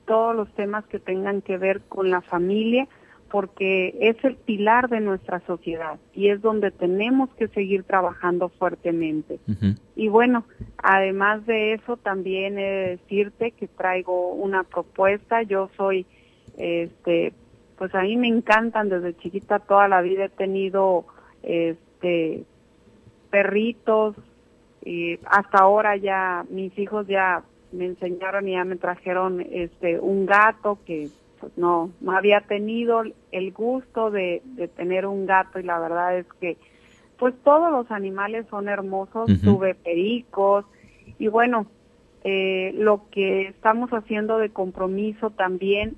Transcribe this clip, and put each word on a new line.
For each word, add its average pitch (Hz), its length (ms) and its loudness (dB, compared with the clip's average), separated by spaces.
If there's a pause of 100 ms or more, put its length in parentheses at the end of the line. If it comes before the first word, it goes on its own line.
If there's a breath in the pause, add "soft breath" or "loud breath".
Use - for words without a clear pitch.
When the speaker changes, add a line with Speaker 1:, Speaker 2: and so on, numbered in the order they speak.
Speaker 1:
todos 226 300 2
los 208 180 -6
temas 208 320 -6
que 202 140 -10
tengan 196 420 -4
que 190 160 -6
ver 190 320 0
con 190 220 -2
la 180 100 0
familia, 220 680 0 (440 soft breath)
porque 190 680 -2
es 226 240 2
el 262 120 2
pilar 226 540 2
de 226 120 -2
nuestra 190 460 -4
sociedad 165 500 -8 (160)
y 196 160 2
es 202 120 0
donde 214 280 2
tenemos 220 640 0
que 220 160 -4
seguir 196 360 0
trabajando 175 680 0
fuertemente. 165 960 -4
Speaker 2:
Ujú. 104 280 0 (200)
Speaker 1:
Y 220 140 0
bueno, 233 360 4 (320 loud breath)
además 196 680 2
de 220 280 0
eso, 233 240 -6
también 190 640 -4
he - 20 -4
de 196 300 -2
decirte 202 600 -2
que - 160 -10
traigo 185 640 -2
una 196 300 -2
propuesta. 202 800 0
Yo 196 340 -2
soy, 196 300 0 (520 soft breath)
este, 170 760 -2 (440)
pues 190 180 -6
a 190 80 0
mí 208 120 0
me 240 120 2
encantan 220 600 2
desde 180 280 -2
chiquita, 196 420 -4
toda 202 280 6
la 190 140 4
vida 190 240 0
he 190 40 -4
tenido, 190 760 0 (380 soft breath)
este, 165 1000 -2 (840)
perritos, 214 840 0 (720)
y 170 400 -6
hasta 202 320 2
ahora 208 400 6
ya 190 520 -2
mis 190 300 -8
hijos 208 280 -4
ya 190 360 2 (300)
me 180 140 -4
enseñaron 185 600 -6
y 190 60 -4
ya 185 100 -2
me 185 140 -6
trajeron, 180 720 -4
este, 170 480 -4
un 196 260 0
gato 208 600 2
que, 151 240 -8 (320)
pues, 147 160 -16
no, 175 420 0
no 180 140 -6
había 202 280 4
tenido 226 600 -2 (300)
el 185 180 -6
gusto 226 600 -4
de, 185 300 -2 (140)
de 175 140 -6
tener 185 360 -4
un 196 200 -4
gato, 190 340 2
y 185 40 -8
la 175 140 -2
verdad 170 400 -2
es 180 80 -6 (140)
que, 175 180 -6 (600 soft breath)
pues, 247 240 0
todos 311 260 6
los 247 220 -2
animales 202 580 -6
son 202 200 -6
hermosos. 196 600 -4
Speaker 2:
Ujú. 196 120 2
Speaker 1:
Tuve 190 340 2
pericos, 196 920 0 (540 soft breath)
y 220 80 -2
bueno, 226 400 2 (560)
eh, 190 540 -2
lo 208 340 2
que 196 380 0
estamos 220 420 0
haciendo 214 460 -2
de 214 120 0
compromiso 202 840 -4
también 196 680 -2